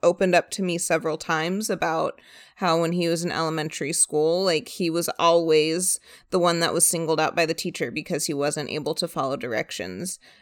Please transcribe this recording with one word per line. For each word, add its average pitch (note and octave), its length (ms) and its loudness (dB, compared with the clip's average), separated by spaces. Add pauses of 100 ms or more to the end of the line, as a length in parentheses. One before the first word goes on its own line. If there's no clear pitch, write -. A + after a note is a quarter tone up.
opened F3+ 320 4
up - 160 4
to G3+ 120 -6
me F3 140 -2
several D#3+ 400 0
times F3 540 -2
about D#3+ 500 -2 (360)
how E3+ 220 2
when E3+ 140 2
he F3 160 0
was E3 160 0
in F3 80 -2
elementary D#3 600 -2
school, E3 520 2
like, D#3+ 240 0
he E3+ 220 -2
was E3 180 -2 (100)
always E3 800 4 (300)
the F#3+ 100 0
one E3+ 220 2
that E3 140 0
was E3+ 120 2
singled D#3+ 320 0
out D#3 160 0
by E3 120 2
the D#3+ 80 0
teacher D#3+ 360 -6
because D3+ 360 -4
he D#3 80 -2
wasn't C#3+ 340 -2
able D3+ 260 -4
to E3+ 140 -4
follow C3+ 260 -2
directions. A#2+ 840 -6 (240)